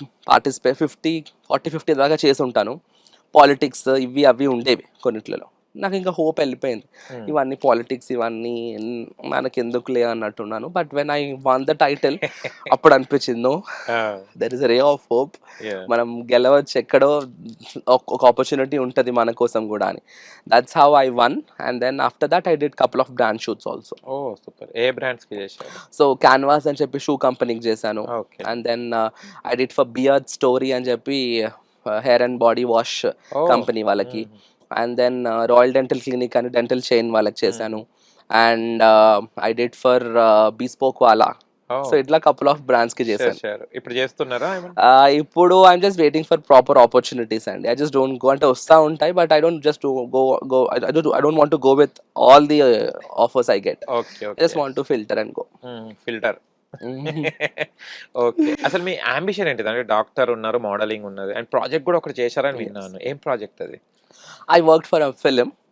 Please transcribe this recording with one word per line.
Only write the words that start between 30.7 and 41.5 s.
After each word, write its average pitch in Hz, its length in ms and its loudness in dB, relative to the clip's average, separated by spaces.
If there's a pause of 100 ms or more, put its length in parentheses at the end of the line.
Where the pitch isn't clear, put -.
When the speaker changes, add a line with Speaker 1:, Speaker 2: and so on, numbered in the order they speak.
Speaker 1:
అని 127 100 -6
చెప్పి, 123 600 -4 (440)
uh, 113 200 -6
hair 123 220 2
and 123 160 -6
body 117 260 0
wash - 400 -2 (240)
Speaker 2:
ఓ. 156 100 -2
Speaker 1:
కంపెనీ 117 360 0
వాళ్ళకి. 107 380 -4
Speaker 2:
Hmm. 107 180 -16 (440)
Speaker 1:
And 120 180 -4
then, 123 280 -2
uh, 113 240 -2
Royal 123 260 6
Dental 131 300 -4
Clinic 123 300 -4
అని 120 100 -4
డెంటల్ 123 340 -2 (100)
చైన్ 117 180 0
వాళ్ళకి 107 260 0
Speaker 2:
Hmm. 117 180 -2
Speaker 1:
చేశాను. 110 320 -10 (680)
And, 113 280 -2
uh, 110 440 6 (200)
I 113 100 -2
did 120 140 -2
for, 123 320 0
uh, 113 600 2
Bespoke 127 460 0
Wala. 110 220 4 (420)